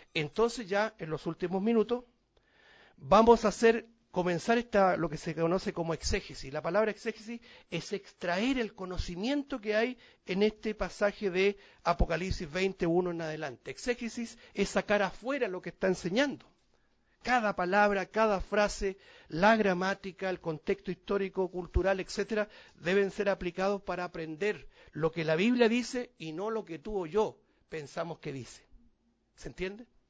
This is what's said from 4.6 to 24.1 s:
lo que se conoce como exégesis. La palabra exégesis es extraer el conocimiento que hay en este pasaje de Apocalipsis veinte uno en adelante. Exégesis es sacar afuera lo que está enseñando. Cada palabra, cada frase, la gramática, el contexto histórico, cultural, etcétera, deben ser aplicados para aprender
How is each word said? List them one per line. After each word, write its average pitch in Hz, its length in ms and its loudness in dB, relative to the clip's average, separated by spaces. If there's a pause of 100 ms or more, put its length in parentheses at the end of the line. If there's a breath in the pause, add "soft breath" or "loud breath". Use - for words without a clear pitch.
lo 160 120 0
que 151 80 -8
se 165 160 -6
conoce 165 400 0
como 165 220 -4
exégesis. 139 580 -6
La 151 80 -6
palabra 202 300 2
exégesis 220 500 -10 (300 loud breath)
es 165 200 -6
extraer 214 680 -2
el 220 160 -4
conocimiento 196 840 -4
que 208 160 -2
hay 240 220 0 (300 soft breath)
en 190 160 0
este 214 320 0
pasaje 202 560 -2
de 196 260 2 (260 loud breath)
Apocalipsis 170 680 0
veinte 185 340 -2
uno 175 240 2
en 170 120 -4
adelante. 156 500 -8
Exégesis 233 640 -6 (160 loud breath)
es 196 160 0
sacar 208 320 2
afuera 233 460 -2
lo 180 140 -6
que - 80 -10
está 185 180 -2
enseñando. 190 580 0 (800)
Cada 226 320 2
palabra, 196 520 4
cada 214 340 2
frase, 202 560 0 (300 loud breath)
la 196 280 4
gramática, 190 720 0
el 180 140 -4
contexto 170 480 -6
histórico, 190 640 -4
cultural, 180 480 0
etcétera, 202 500 -4 (300 loud breath)
deben 190 320 2
ser 202 180 -2
aplicados 185 540 -2
para 180 220 -6
aprender 165 640 -4 (240 soft breath)